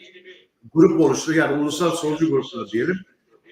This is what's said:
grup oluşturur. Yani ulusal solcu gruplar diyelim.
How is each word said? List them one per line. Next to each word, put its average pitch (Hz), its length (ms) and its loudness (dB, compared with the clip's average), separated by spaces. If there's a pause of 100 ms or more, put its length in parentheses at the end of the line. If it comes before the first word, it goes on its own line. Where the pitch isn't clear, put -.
(760)
grup 165 260 6
oluşturur. 151 360 0
Yani 147 260 0
ulusal 156 280 -2
solcu 156 400 -2
gruplar 123 420 -4
diyelim. 151 280 -2 (520)